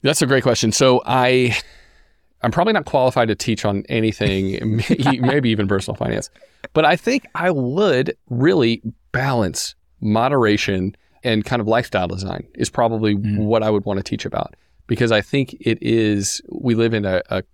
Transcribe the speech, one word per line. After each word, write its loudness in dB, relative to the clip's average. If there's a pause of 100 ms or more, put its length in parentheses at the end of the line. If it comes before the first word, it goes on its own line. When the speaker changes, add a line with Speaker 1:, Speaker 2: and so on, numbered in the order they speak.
Speaker 1:
That's 0
a 2
great 2
question. 2
So 4
I, 2 (840)
I'm 0
probably 0
not 0
qualified 2
to 0
teach -4
on -2
anything, -2
<laughs> -2
may-, 0
maybe 2
even 0
personal -2
finance. -4 (440)
But 2
I 4
think -2 (120)
I 0
would 0 (120)
really 2 (300)
balance -2 (240)
moderation 0 (280)
and 0
kind -2
of -2
lifestyle 0
design -8
is -4
probably 0
Speaker 2:
Mm. -2
Speaker 1:
what 2
I 0
would 0
wanna -4
teach -6
about. -6 (320)
Because 0
I 4
think -4
it 0
is, 0 (100)
we 0
live 2
in -2
a, 0 (100)
a -2 (120)